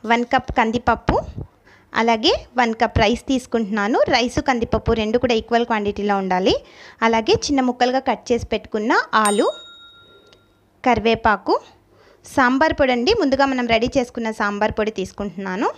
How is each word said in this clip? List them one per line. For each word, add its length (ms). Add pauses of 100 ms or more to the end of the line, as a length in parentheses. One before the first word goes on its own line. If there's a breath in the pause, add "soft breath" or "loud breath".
వన్ 180
కప్ 340
కందిపప్పు, 640 (720 soft breath)
అలాగే 520 (120)
వన్ 160
కప్ 240
రైస్ 300
తీసుకుంటున్నాను. 720 (100)
రైస్, 320
కందిపప్పు 520
రెండు 260
కూడా 160
ఈక్వల్ 360
క్వాంటిటీలో 460
ఉండాలి. 400 (460 loud breath)
అలాగే 300 (140)
చిన్న 140
ముక్కలుగా 380
కట్ 340
చేసి 140
పెట్టుకున్న 580 (100)
ఆలు, 380 (1300)
కరివేపాకు, 760 (640 soft breath)
సాంబార్ 560
పొడి 120
అండి, 280
ముందుగా 260
మనం 200
రెడీ 320
చేసుకున్న 320
సాంబార్ 420
పొడి 180
తీసుకుంటున్నాను. 880